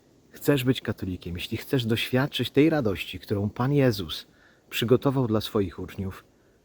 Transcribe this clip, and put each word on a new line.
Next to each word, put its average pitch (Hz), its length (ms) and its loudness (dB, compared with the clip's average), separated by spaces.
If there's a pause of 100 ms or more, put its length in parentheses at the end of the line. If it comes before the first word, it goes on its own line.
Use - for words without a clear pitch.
(320)
chcesz 143 320 0
być 127 180 2
katolikiem, 90 540 -6
jeśli 95 220 -6
chcesz 127 280 -2
doświadczyć 127 680 0
tej 147 180 6
radości, 110 500 -2
którą 104 300 -2
Pan 127 240 0
Jezus 113 540 2 (420)
przygotował 127 580 2
dla 107 140 2
swoich 98 380 -2
uczniów, 95 440 -8 (420)